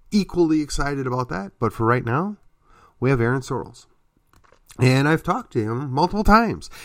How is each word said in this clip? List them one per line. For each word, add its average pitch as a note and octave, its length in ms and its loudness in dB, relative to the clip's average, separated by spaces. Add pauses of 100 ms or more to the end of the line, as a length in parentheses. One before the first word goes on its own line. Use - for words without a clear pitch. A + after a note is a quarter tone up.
(100)
equally F3 500 2
excited C#3+ 460 -4
about B2 220 -4
that. F#3+ 300 -8
But A2 140 -2
for A2+ 140 -2
right A#2+ 180 2
now, E3+ 320 -2 (640)
we B2+ 100 2
have B2+ 100 2
Aaron B2 200 0
Sorrells. A#2+ 460 -10 (920)
And C3 300 4
I've D#3+ 140 2
talked G#3+ 320 -6
to A#2+ 80 0
him B2 280 -6
multiple F3 340 0
times, G3+ 460 4 (140)